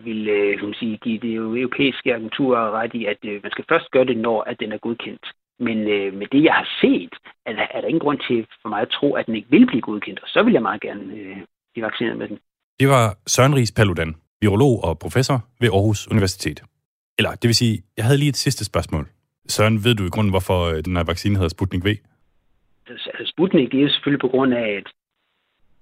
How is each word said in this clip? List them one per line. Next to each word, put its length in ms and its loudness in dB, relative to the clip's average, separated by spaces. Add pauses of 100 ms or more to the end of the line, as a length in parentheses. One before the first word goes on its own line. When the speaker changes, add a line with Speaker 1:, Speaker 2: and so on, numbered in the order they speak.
Speaker 1:
vil, 240 -4
øh, 300 2
kan 100 -6
man 60 -8
sige, 240 -6
give 200 -4
det 160 -4
europæiske 800 -2
agentur 420 0
ret 380 -2
i, 100 -6
at, 200 -2
øh, 180 -8
man 100 -10
skal 160 -8
først 220 0
gøre 140 6
det, 120 0
når 260 0
at 180 -8
den 120 -6
er 60 -6
godkendt. 480 -8 (320)
Men, 200 -2
øh, 360 0
med 180 -8
det, 120 6
jeg 100 6
har 140 0 (120)
set, 340 2 (320)
er 60 -6
der, 220 -4
er 60 -6
der 80 -4
ingen 120 0
grund 180 0 (100)
til 180 0 (160)
for 60 -10
mig 120 -4
at 80 -2
tro, 260 0
at 120 -2
den 80 -4
ikke 160 -8
vil 160 8
blive 140 0
godkendt, 420 -8
og 60 -18
så 140 2
vil 100 4
jeg 100 4
meget 180 -4
gerne, 340 -12
øh, 220 -14 (360)
blive 120 -8
vaccineret 340 -4
med 100 -8
den. 100 -14 (420)
Speaker 2:
Det 80 4
var 280 4 (100)
Søren 280 4
Riis 180 2
Paludan, 420 0 (260)
virolog 440 4
og 140 -2
professor 480 0 (140)
ved 80 4
Aarhus 400 2
Universitet. 540 -2 (560)
Eller, 120 -6
det 180 0
vil 60 4
sige, 280 2 (140)
jeg 80 -4
havde 140 4
lige 100 2
et 80 -2
sidste 280 -2
spørgsmål. 440 -4 (400)
Søren, 360 2
ved 100 4
du 120 -2
i 20 -4
grunden, 220 0
hvorfor, 340 0
øh, 200 -2
den 120 -4
her 80 0
vaccine 320 0
hedder 120 2
Sputnik 360 -4
V? 40 0 (1000)
Speaker 1:
Altså, 240 -14 (140)
Sputnik, 480 2
det 60 2
er 40 4
jo 60 4
selvfølgelig 320 0
på 80 0
grund 260 2
af, 140 -2 (100)
at 80 -12 (960)